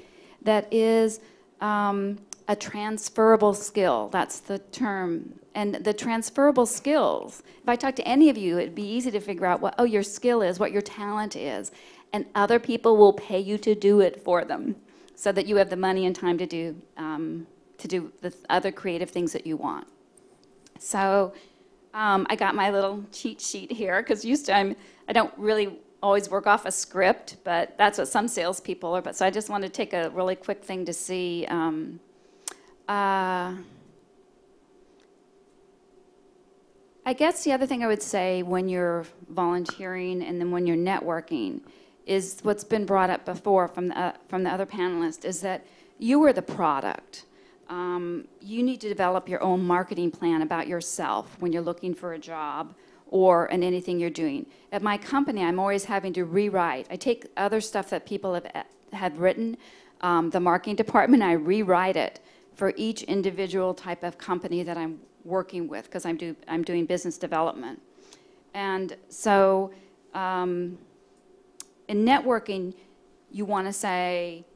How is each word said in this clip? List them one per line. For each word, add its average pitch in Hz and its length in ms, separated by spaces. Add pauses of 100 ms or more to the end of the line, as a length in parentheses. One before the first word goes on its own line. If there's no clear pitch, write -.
(420)
that 214 300
is, 226 460 (420)
um, 202 580 (280)
a 208 80
transferable 214 1000
skill. 151 580
That's - 280
the 196 180
term. 190 760 (200)
And 202 220
the 208 160
transferable 240 720
skills, 226 800 (200)
if - 60
I 240 80
talk 262 200
to - 100
any 294 240
of 220 80
you, 180 200
it'd 170 160
be 208 120
easy 240 240
to 202 100
figure 190 240
out 180 160
what, - 180
oh, 240 60
your 208 200
skill 233 380
is, 180 180
what 214 120
your 202 80
talent 208 540
is. 107 380 (400)
And 208 120 (100)
other 214 240
people 226 380
will 202 160
pay 196 280
you 202 180
to 208 160
do 202 260
it - 220
for 175 220
them - 320 (400)
so 202 160
that 185 140
you 202 100
have 190 120
the 185 80
money 190 300
and 180 80
time 175 240
to 180 80
do, 165 300 (200)
um, 160 520 (300)
to 175 100
do 170 240 (100)
the 180 80
th-, - 180
other 185 220
creative 180 400
things 175 220
that - 140
you 160 100
want. 98 320 (920)
So, 196 540 (600)
um, 202 380
I 220 60
got 196 180
my 202 160
little 202 400
cheat - 300
sheet 196 320
here, 196 300
'cause 220 220
used 277 220
to 190 80
I'm, 196 220 (320)
I - 40
don't 170 240
really 208 440 (220)
always 202 280
work 190 160
off 208 200
a 190 40
script, - 720
but 170 340
that's 208 220
what 180 80
some 226 220
salespeople 180 640
are. 180 80
But - 140
so 185 100
I 196 40
just 208 200
want 202 140
to 190 40
take 202 240
a 170 180
really 185 260
quick 196 260
thing 185 220
to 170 80
see. 175 580
Um, 165 480 (880)
uh, 190 680 (3500)
I 262 100
guess 330 280
the 294 100
other 262 140
thing 254 160
I 233 40
would 214 160
say 185 400
when 185 260
you're 175 380 (240)
volunteering 180 920
and 175 180
then 175 100
when 175 160
you're 170 100
networking 165 840 (440)
is 190 360
what's 208 220
been 220 220
brought 185 240
up - 140
before 180 440
from 180 200
the, - 100
uh, 180 140 (160)
from 185 140
the 170 80
other 185 160
panelists 175 580
is 180 160
that 185 260 (320)
you 262 260
are 285 80
the 180 100
product. - 840 (440)
Um, 175 580 (140)
you 220 220
need 254 180
to 214 80
develop 185 400
your 180 140
own 185 200
marketing 175 480
plan 165 300
about 160 260
yourself 160 720
when 170 140
you're 170 100
looking 175 320
for 175 200
a 160 40
job 156 560 (360)
or 185 360
in 185 160
anything 180 380
you're 170 80
doing. 151 380 (260)
At 202 100
my 208 140
company, 269 460
I'm 175 160
always 196 260
having 190 300
to 180 100
rewrite. 175 640
I 180 60
take 233 300 (100)
other 202 240
stuff 214 300
that 180 160
people 196 280
have, - 300 (280)
have 185 260
written, 226 400 (420)
um, 170 300
the 185 100
marketing 180 360
department, 226 460
I 180 100
rewrite 180 640
it - 240 (340)
for 190 220
each 220 280
individual 185 680
type 180 280
of 175 160
company 180 440
that 170 140
I'm 160 240 (240)
working 180 440
with, - 220
'cause 180 160
I'm 170 100
do-, 165 200 (120)
I'm 165 140
doing 170 240
business 180 320
development. 160 640 (720)
And 190 420 (140)
so, 190 640 (420)
um, 180 640 (1080)
in 208 180
networking, 220 680 (560)
you 202 140
wanna 196 280
say 180 720 (120)